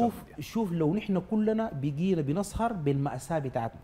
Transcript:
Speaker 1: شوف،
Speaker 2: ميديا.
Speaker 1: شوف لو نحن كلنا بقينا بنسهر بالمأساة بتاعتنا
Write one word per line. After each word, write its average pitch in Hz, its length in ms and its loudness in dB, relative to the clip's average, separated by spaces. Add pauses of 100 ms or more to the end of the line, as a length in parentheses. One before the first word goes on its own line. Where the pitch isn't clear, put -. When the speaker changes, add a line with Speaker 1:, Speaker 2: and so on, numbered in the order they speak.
Speaker 1:
شوف، 233 260 2
Speaker 2:
ميديا. - 140 -12
Speaker 1:
شوف 214 300 -2
لو 165 240 2
نحن 196 260 0 (100)
كلنا 220 400 2 (100)
بقينا 156 400 2
بنسهر 196 520 0
بالمأساة 143 640 0
بتاعتنا 123 440 -4